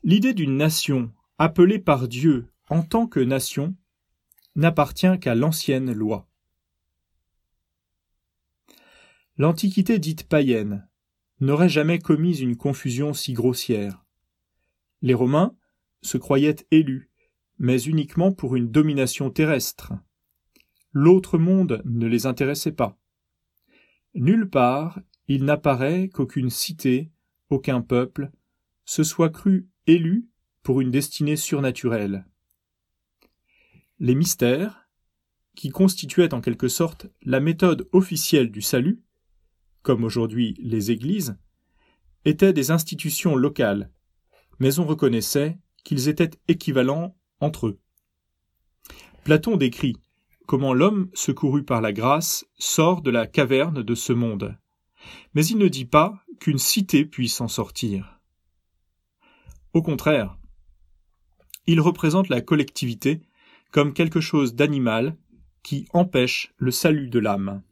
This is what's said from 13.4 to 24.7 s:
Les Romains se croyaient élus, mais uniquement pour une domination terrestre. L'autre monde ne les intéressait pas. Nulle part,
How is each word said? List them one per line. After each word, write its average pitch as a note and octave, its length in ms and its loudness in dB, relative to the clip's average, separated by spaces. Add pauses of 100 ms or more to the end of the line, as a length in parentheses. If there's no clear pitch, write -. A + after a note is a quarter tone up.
Les B2+ 120 2
Romains C#3 420 2 (460)
se - 160 -6
croyaient D3 540 0
élus, C#3 400 2 (480)
mais B2 240 0
uniquement D#3+ 480 0
pour C3 240 -6
une A#2+ 160 -2
domination C#3 580 0
terrestre. - 640 -2 (1000)
L'autre F3 440 4
monde E3+ 480 2
ne A#2 220 -2
les A#2 180 0
intéressait C#3 460 -2
pas. A#2 280 -4 (1120)
Nulle F#3+ 360 2
part, C#3 500 0 (280)